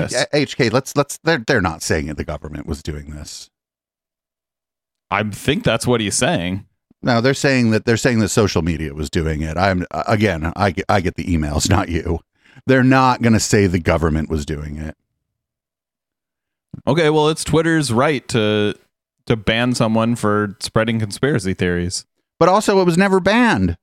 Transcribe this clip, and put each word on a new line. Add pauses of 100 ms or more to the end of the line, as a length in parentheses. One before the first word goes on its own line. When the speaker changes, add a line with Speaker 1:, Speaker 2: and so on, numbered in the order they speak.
Speaker 1:
this.
Speaker 2:
H
K,
let's,
let's,
they're,
they're
not
saying
that
the
government
was
doing
this. (1600)
Speaker 1:
I
think
that's
what
he's
saying. (380)
Speaker 2:
No,
they're
saying
that,
they're
saying
that
social
media
was
doing
it.
I'm,
uh,
again,
I
get,
I
get
the
emails,
<laughs>
not
you. (440)
They're
not
gonna
say
the
government
was
doing
it. (1900)
Speaker 1:
Okay,
well,
it's
Twitter's
right
to, (500)
to
ban
someone
for
spreading
conspiracy
theories. (340)
Speaker 2:
But
also,
it
was
never
banned.